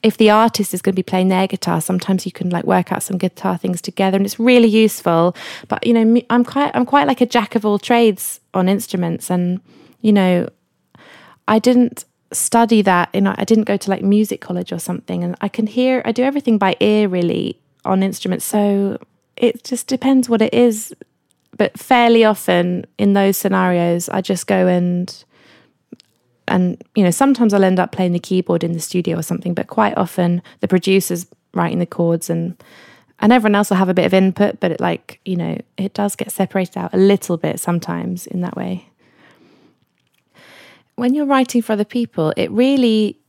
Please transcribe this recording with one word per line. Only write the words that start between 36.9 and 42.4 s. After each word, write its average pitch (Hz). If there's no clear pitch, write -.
a -
little 190
bit -
sometimes 175
in 180
that 180
way. 185
When 247
you're 294
writing 262
for 220
other 208
people, 220
it -